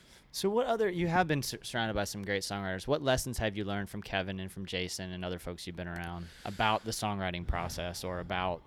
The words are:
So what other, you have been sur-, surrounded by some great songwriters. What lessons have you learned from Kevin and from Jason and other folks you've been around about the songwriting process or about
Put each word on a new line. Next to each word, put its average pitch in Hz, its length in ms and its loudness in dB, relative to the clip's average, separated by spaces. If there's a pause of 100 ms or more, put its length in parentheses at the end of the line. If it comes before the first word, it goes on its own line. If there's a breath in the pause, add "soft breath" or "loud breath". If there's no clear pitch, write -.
(320 loud breath)
So - 180 2
what 240 180 2
other, 220 220 4
you 175 180 2
have 170 220 6
been 143 120 4
sur-, - 220 -6
surrounded 113 300 0
by 101 100 4
some 101 180 -4
great 98 220 2
songwriters. 95 440 -2
What 151 140 4
lessons 127 360 2
have 107 180 2
you 104 80 0
learned 101 260 -2
from 104 120 -8
Kevin 95 400 -2
and 95 100 -8
from 98 140 -8
Jason 92 480 -4
and 90 100 -6
other 90 160 -2
folks - 260 -8
you've 85 120 -8
been 87 100 -6
around 87 380 -6 (180)
about 107 400 2
the 110 80 -4
songwriting 92 560 -2
process 87 560 -2
or 90 160 -2
about 90 480 0